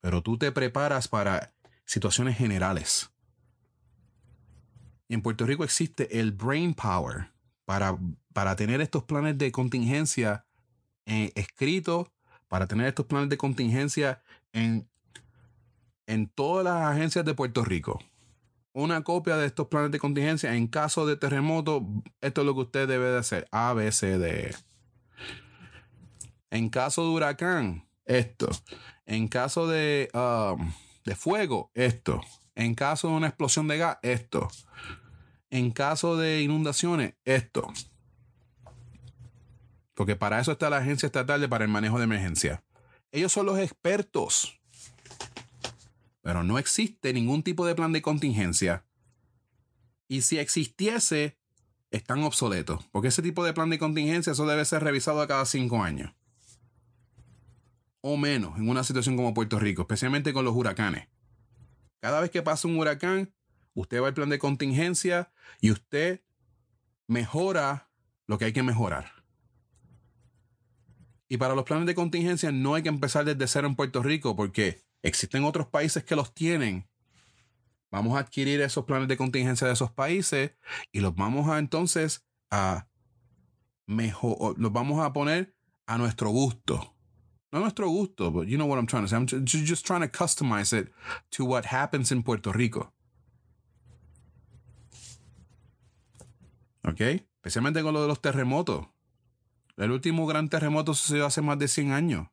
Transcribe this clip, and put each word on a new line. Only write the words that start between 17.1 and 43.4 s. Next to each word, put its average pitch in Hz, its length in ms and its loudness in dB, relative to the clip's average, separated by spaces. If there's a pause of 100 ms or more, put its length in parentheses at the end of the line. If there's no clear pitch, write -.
de 151 100 0
Puerto 123 300 0
Rico. 90 380 -4 (720)
Una 156 300 0
copia 170 340 0
de 147 100 2
estos 139 200 -2
planes 147 240 2
de 147 80 -2
contingencia 143 560 0
en 117 140 2
caso 151 360 0
de 147 120 2
terremoto, 147 680 0 (360)
esto 139 220 0
es 143 40 4
lo 139 80 2
que 131 60 -2
usted 135 260 0
debe 127 240 2
de 123 80 2
hacer, 107 320 -4
A, 120 220 2
B, 110 180 2
C, 95 280 2
D. 82 360 -2 (2000)
En 113 180 0
caso 131 340 0
de 165 60 0
huracán, 151 800 -2 (160)
esto. 123 440 0 (560)
En 110 220 -2
caso 139 400 0
de, 151 480 0
um, 107 560 0 (340)
de 98 120 -4
fuego, 175 580 -2
esto. 117 460 0 (340)
En 117 200 0
caso 143 340 -2
de 160 60 0
una 160 140 2
explosión 156 380 0
de 151 120 0
gas, 160 240 0
esto. 117 460 -2 (1040)
En 123 200 2
caso 151 460 0
de 160 260 0
inundaciones, 151 720 0 (100)
esto. - 480 0 (2250)
Porque 101 200 0
para 104 240 2
eso 131 140 2
está 151 180 0
la 147 60 2
Agencia 139 300 0
Estatal 139 340 0
de, 143 80 0
para 113 160 2
el 107 60 2
Manejo 107 280 2
de 120 60 2
Emergencia. 90 580 0 (480)
Ellos 170 220 0
son 202 140 2